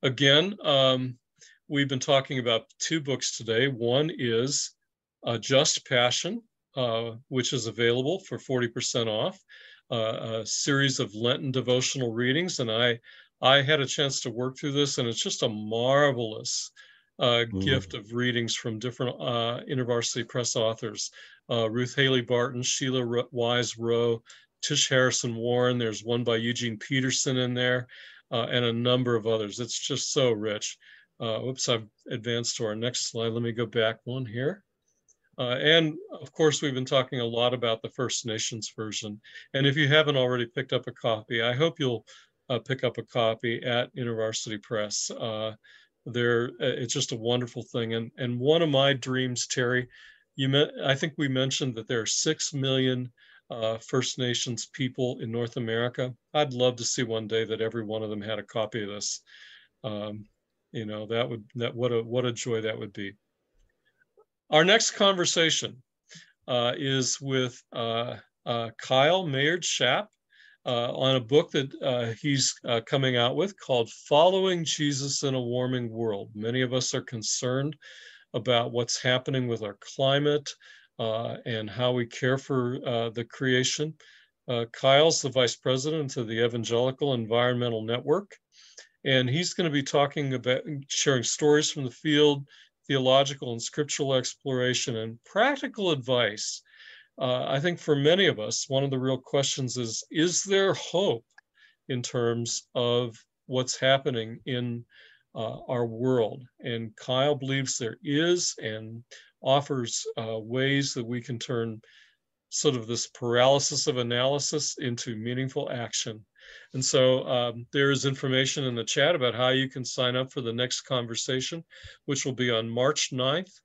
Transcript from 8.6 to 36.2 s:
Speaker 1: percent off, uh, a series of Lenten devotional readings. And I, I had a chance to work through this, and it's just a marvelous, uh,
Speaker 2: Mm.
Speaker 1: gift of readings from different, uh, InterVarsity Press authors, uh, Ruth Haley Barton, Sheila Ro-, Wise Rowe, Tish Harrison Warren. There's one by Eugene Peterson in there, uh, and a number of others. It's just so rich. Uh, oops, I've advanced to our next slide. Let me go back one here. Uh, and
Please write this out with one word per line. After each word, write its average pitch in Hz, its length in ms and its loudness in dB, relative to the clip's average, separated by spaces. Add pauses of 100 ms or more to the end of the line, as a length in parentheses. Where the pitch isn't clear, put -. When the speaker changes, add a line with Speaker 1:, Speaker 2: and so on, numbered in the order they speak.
Speaker 1:
percent 117 400 -2
off, 117 340 -2 (480)
uh, 113 520 -2
a 107 40 -8
series 139 540 0
of 104 140 -4
Lenten 131 360 0
devotional 123 600 0
readings. 135 480 0
And 117 100 -2
I, 117 300 2 (420)
I 135 200 8
had 147 180 2
a 135 60 0
chance 139 340 -2
to 131 100 -6
work 127 280 -6
through 143 140 -4
this, 139 260 0
and 123 100 0
it's 113 140 -4
just - 200 -4
a 135 60 2
marvelous, 120 1200 0 (480)
uh, 120 320 4
Speaker 2:
Mm. 95 140 -2
Speaker 1:
gift 135 300 0
of 110 180 -12
readings 120 420 0
from 113 240 -6
different, 120 420 -4
uh, 120 480 -2
InterVarsity 120 600 -2
Press 123 260 -2
authors, 110 560 -2 (400)
uh, 113 180 0
Ruth 123 280 -2
Haley 131 240 4
Barton, 123 420 -2
Sheila 127 420 -2
Ro-, 120 280 -2
Wise 120 460 0
Rowe, 117 440 0 (400)
Tish - 260 0
Harrison 127 460 2
Warren. 123 440 2
There's 107 260 -4
one 120 180 0
by 117 140 2
Eugene 113 400 -2
Peterson 131 640 0
in 123 160 0
there, 123 340 0 (440)
uh, 120 180 0
and 123 140 0
a 117 80 2
number 123 420 2
of 110 120 0
others. 110 340 -2
It's 120 180 -6
just - 340 -4
so 131 200 4
rich. 107 440 -4 (440)
Uh, 113 260 -4
oops, 131 220 -4
I've 113 180 0 (240)
advanced 117 460 -2
to 120 100 -4
our 107 80 -2
next 117 360 -4
slide. 117 180 -2
Let 113 140 -2
me 117 100 -2
go 117 140 -2
back 110 380 0
one 127 220 -6
here. 127 360 -4 (760)
Uh, 123 220 -2
and 156 340 4 (260)